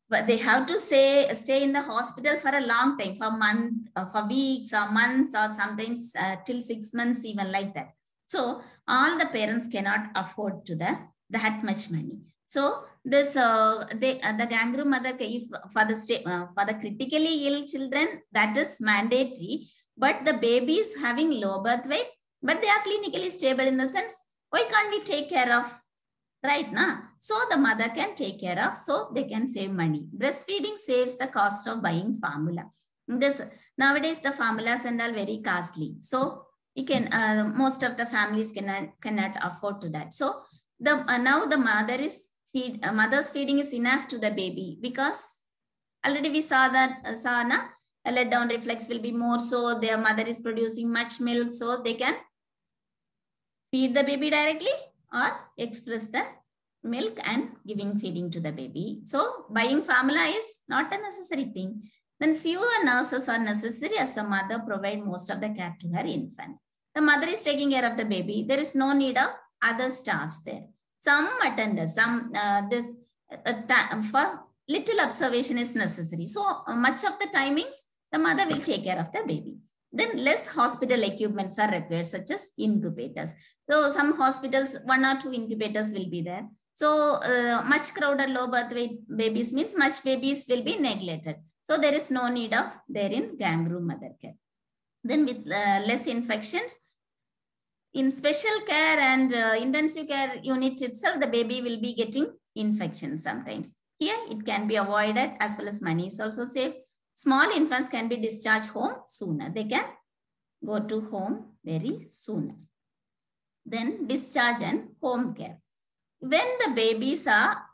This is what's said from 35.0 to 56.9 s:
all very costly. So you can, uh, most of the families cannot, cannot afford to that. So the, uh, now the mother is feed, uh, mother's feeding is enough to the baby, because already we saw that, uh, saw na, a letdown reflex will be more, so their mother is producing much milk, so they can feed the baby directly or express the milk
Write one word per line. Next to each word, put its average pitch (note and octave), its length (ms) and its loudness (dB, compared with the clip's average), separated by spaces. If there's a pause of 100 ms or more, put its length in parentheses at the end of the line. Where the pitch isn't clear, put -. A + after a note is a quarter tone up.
all A#3 120 -2
very G#3+ 280 -4
costly. F3 600 -4
So - 460 -2 (280)
you C4+ 80 -6
can, C4 300 0
uh, G#3+ 420 2
most C4 260 2
of A#3+ 140 0
the A#3+ 100 -2
families A3 460 0
cannot, G3 500 -6
cannot G#3+ 400 -2
afford G3+ 380 -4
to E3+ 120 -8
that. D3+ 220 -8
So - 280 -4 (360)
the, C#4 320 2
uh, B3 100 2
now C4+ 260 4
the D4 100 2
mother A3+ 400 2
is C#4+ 360 -6 (200)
feed, B3+ 320 -4
uh, F#3+ 80 0
mother's A3+ 380 2
feeding C#4 300 2
is C#4 140 -2
enough B3 360 0
to B3 80 -6
the G#3+ 140 0
baby, F#3 500 -4
because C4+ 600 -4 (640)
already C#4+ 260 0
we D#4 100 2
saw C4 260 4
that, C4 380 2
uh, A3 100 -4
saw A#3+ 280 0
na, B3 180 2 (440)
a A#3+ 60 -2
letdown A#3+ 380 2
reflex A#3 380 -4
will B3 120 -4
be A#3 120 -4
more, A#3 280 2
so A#3+ 400 0
their A3 180 2
mother A3 260 2
is A#3 180 -4
producing A3+ 500 -2
much A#3 280 -2
milk, A#3+ 320 0
so A#3+ 300 -4
they A3+ 140 -2
can C4 200 0 (1600)
feed C4 240 2
the C#4 80 6
baby C#4+ 260 0
directly D#4 460 2 (380)
or - 180 0 (260)
express A3+ 500 -8
the D#4 160 -4 (600)
milk C4 400 -4